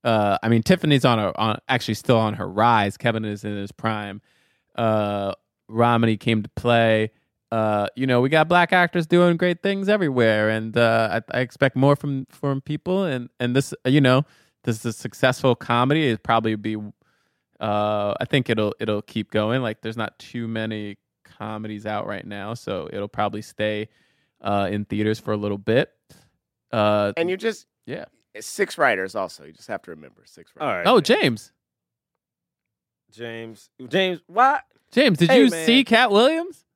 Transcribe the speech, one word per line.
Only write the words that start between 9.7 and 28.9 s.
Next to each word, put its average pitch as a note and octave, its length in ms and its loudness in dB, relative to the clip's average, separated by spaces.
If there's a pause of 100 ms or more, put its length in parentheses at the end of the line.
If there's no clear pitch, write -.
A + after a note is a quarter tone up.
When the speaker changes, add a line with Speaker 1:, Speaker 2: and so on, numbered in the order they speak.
Speaker 1:
everywhere, B2 600 2
and, A2 260 -4
uh, A2+ 440 2 (120)
I, - 60 -2
I - 20 0
expect C3 360 -2
more C#3 180 4
from, C#3 340 -6
from C#3 340 -6
people. F#3 420 -4
And, B2+ 240 -6 (100)
and B2 160 -2
this, C#3 180 0 (120)
you C3+ 160 4
know, C3 240 4 (400)
this A2 160 -4
is - 60 -20
a A2+ 60 -4
successful B2+ 640 0
comedy. C3+ 540 0
It A2 160 -2
probably A2+ 320 0
be, G#2+ 180 -6 (840)
uh, G#2 600 -2
I - 80 -2
think B2+ 220 -2
it'll, G#2+ 300 0
it'll G#2+ 220 -2
keep - 280 -8
going. A2 320 0
Like, A2 180 -6
there's A2 160 -10
not A2 220 -8
too A#2 300 -10
many A2 480 -8 (420)
comedies G#2+ 480 -12
out G#2+ 200 -6
right G2+ 200 -10
now, G2+ 280 -12
so F#2 380 -8
it'll G2+ 160 -8
probably G#2 320 -6
stay, G#2+ 480 -6 (540)
uh, G2+ 280 0
in G#2 140 -4
theaters G#2+ 340 -2
for - 140 -6
a G#2+ 60 -2
little G#2 200 -4
bit. A2+ 320 0 (800)
Uh, G#2 460 0
Speaker 2:
And E3+ 140 -4
you F#3+ 80 -4
just A3 280 -6 (200)
Speaker 1:
yeah. C3+ 180 -12 (300)
Speaker 2:
it's A2 120 -16
six - 300 -6
writers G2 380 0